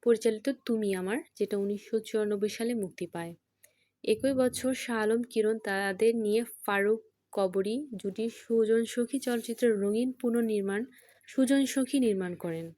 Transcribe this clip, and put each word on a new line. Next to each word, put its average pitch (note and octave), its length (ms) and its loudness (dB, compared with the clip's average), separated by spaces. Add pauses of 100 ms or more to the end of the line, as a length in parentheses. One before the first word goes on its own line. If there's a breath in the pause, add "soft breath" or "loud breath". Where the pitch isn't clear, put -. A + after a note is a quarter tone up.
পরিচালিত A3 460 2 (160)
তুমি G#3+ 300 0
আমার, F#3 220 -2 (220)
যেটা G#3 180 0
উনিশশো G3+ 420 -2
চুরানব্বই G#3 500 -2
সালে A#3 240 -4
মুক্তি F#3+ 340 -6
পায়। E3+ 280 -8 (680 soft breath)
একই A#3+ 300 2
বছর B3+ 400 0
শাহ A#3+ 240 -4
আলম A3 260 2
কিরণ A3 360 0
তাদের G3 560 0
নিয়ে A3 280 0
ফারুক G#3 580 0 (300)
কবরী G3 560 0 (160)
জুটির A3 260 -4
সুজন A3+ 560 2
সখী A#3+ 340 -2
চলচ্চিত্রের A#3 600 0
রঙিন A3 320 0
পুনর্নির্মাণ, A3 760 0 (420 soft breath)
সুজন C4+ 380 2
সখী C4 340 0
নির্মাণ F#3+ 360 0
করেন। E3 420 -6